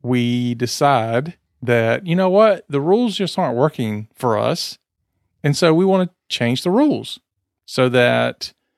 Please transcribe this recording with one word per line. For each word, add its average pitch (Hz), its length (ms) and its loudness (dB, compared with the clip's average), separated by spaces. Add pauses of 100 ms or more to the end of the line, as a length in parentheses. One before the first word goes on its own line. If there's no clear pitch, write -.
we 120 540 -2
decide 123 840 -2 (240)
that, 120 460 0
you 170 100 0
know 185 140 2
what, 202 380 2
the 143 120 -2
rules 196 360 0
just 190 220 -4
aren't 135 200 -2
working 110 560 -2
for 113 240 0
us. 120 400 -4 (640)
And 143 140 0
so 165 180 4
we 175 100 2
want 190 240 2
to - 60 -20 (200)
change 123 280 -2
the 180 80 -2
rules 254 480 0 (480)
so 127 240 0
that 120 640 0 (240)